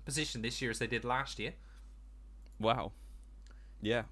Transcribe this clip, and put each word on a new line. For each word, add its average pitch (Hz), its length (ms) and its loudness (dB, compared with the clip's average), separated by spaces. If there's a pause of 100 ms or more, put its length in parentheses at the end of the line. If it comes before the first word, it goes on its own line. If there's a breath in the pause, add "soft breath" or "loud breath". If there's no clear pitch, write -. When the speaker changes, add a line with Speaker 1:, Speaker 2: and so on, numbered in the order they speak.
Speaker 1:
position 143 380 2
this 117 200 0
year 123 80 4
as 110 80 2
they 120 80 2
did 117 180 2
last 127 360 2
year. 123 140 -2 (1080 soft breath)
Speaker 2:
Wow. 110 320 6 (920 soft breath)
Yeah, 113 280 6